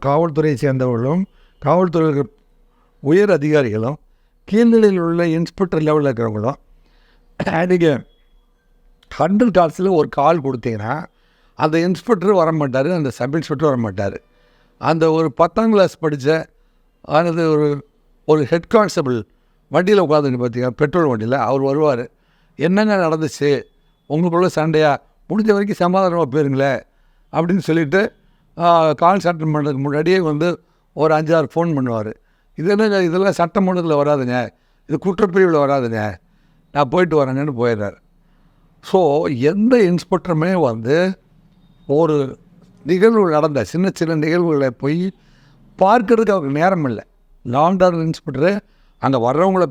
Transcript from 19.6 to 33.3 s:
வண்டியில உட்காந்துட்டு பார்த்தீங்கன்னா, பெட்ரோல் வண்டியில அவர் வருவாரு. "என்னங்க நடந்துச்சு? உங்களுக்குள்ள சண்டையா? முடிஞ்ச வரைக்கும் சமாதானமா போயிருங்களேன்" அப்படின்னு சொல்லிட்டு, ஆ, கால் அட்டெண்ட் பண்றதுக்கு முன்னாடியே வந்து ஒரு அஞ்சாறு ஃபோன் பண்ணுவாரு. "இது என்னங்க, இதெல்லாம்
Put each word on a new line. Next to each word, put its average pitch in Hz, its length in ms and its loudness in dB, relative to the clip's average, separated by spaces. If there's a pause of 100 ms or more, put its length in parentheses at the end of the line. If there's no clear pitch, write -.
வண்டியில 185 300 4
உட்காந்துட்டு 143 360 0
பார்த்தீங்கன்னா, 123 380 -4
பெட்ரோல் 151 320 0
வண்டியில 117 260 -2
அவர் 135 280 -2
வருவாரு. 135 420 0 (540)
"என்னங்க 202 380 2
நடந்துச்சு? 156 540 -2 (580)
உங்களுக்குள்ள 170 380 0
சண்டையா? 156 460 0 (360)
முடிஞ்ச 214 240 0
வரைக்கும் 202 280 -4
சமாதானமா 180 500 0
போயிருங்களேன்" 139 500 0 (520)
அப்படின்னு 170 260 0
சொல்லிட்டு, 165 420 0 (580)
ஆ, 165 340 4
கால் 170 320 0
அட்டெண்ட் 156 300 -2
பண்றதுக்கு 147 240 -2
முன்னாடியே 156 420 0
வந்து 156 280 -2 (480)
ஒரு 156 180 2
அஞ்சாறு 156 400 0
ஃபோன் 170 160 -2
பண்ணுவாரு. 117 420 -4 (460)
"இது 156 120 -4
என்னங்க, 202 320 2
இதெல்லாம் 185 300 0